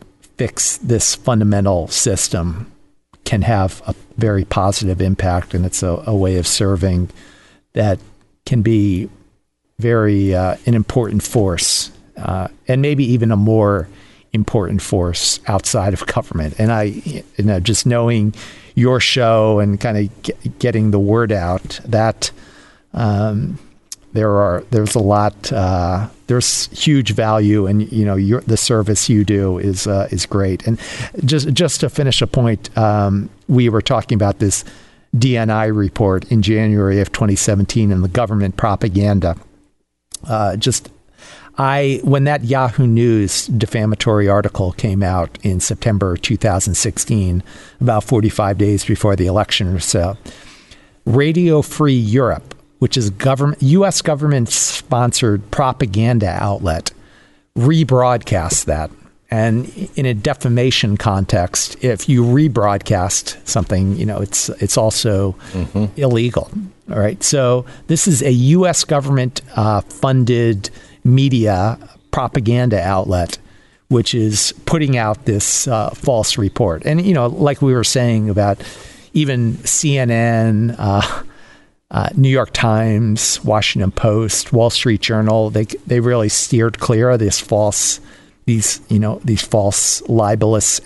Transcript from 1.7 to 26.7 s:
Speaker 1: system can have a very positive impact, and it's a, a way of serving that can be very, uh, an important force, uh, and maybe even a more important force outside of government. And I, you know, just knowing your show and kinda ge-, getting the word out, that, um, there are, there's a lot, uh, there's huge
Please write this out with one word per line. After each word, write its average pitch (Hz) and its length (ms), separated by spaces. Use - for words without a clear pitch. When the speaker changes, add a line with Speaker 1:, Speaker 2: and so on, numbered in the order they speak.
Speaker 1:
system 92 840
can - 200
have 98 440
a - 80
very 104 260
positive 95 580
impact, 92 520
and 90 120
it's - 160
a, 87 240
a 110 100
way 95 200
of 87 100
serving 92 640
that 107 280
can 120 160
be 101 480
very, 104 560
uh, 90 200
an 120 80
important 107 500
force, - 680
uh, 92 300
and 131 140
maybe 143 220
even 117 280
a 110 40
more 101 520
important 104 480
force - 680
outside 101 460
of - 140
government. 80 520
And 110 120
I, 110 120
you 107 400
know, 101 200
just 95 260
knowing 117 480
your 123 240
show 110 600
and 101 200
kinda 104 300
ge-, - 360
getting 110 320
the 101 80
word 107 320
out, 90 540
that, 113 460
um, 110 680
there 107 220
are, 98 340
there's 107 240
a 123 60
lot, 104 520
uh, 92 560
there's - 400
huge 135 460